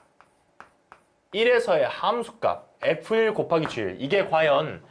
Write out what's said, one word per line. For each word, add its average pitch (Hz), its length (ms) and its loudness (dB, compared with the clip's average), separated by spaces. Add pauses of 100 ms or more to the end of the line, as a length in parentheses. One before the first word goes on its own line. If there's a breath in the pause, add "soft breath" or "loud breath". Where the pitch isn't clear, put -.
(1300)
일에서의 220 560 2
함수값 180 800 -4 (140)
에프 165 340 -2
일 220 180 2
곱하기 160 340 0
지일, 95 320 -6
이게 196 260 0
과연 147 640 0